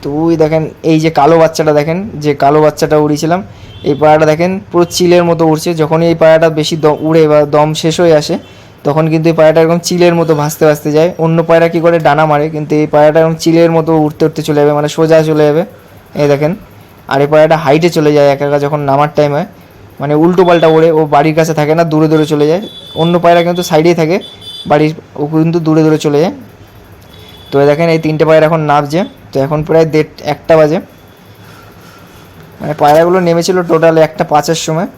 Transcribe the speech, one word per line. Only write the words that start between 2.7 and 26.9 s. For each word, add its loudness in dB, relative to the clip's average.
উড়িয়েছিলাম, -2
এই 0
পায়রাটা 2
দেখেন -2
পুরো 0
চিলের 2
মতো 0
উড়ছে। -2
যখনই 0
এই -2
পায়রাটা 4
বেশি -4
দ-, 2
উড়ে 4
বা 4
দম 2
শেষ -2
হয়ে 4
আসে -6
তখন 0
কিন্তু 0
এই -2
পায়রাটা 4
এরকম 0
চিলের 2
মতো 0
ভাসতে -4
ভাসতে -2
যায়। 2
অন্য 0
পায়রা 4
কী -2
করে 2
ডানা 2
মারে, 0
কিন্তু -6
এই -2
পায়রাটা 4
এরকম 0
চিলের 2
মতো -2
উড়তে -4
উড়তে -4
চলে 0
যাবে, 2
মানে -2
সোজা 2
চলে 2
যাবে। 0
এই 0
দেখেন, -2
আর -2
এই -4
পায়রাটা 4
হাইটে 2
চলে 0
যায় 4
একা -6
একা 0
যখন -4
নামার 0
টাইম 0
হয়, -6
মানে -4
উল্টো 2
পাল্টা 4
ওড়ে, 4
ও 2
বাড়ির 2
কাছে 0
থাকে 0
না, 2
দূরে 2
দূরে 2
চলে 0
যায়। -2
অন্য 0
পায়রা 4
কিন্তু -4
সাইডেই 2
থাকে 0
বাড়ির, 0
ও -4
কিন্তু -2
দূরে 2
দূরে 2
চলে 0
যায়। -2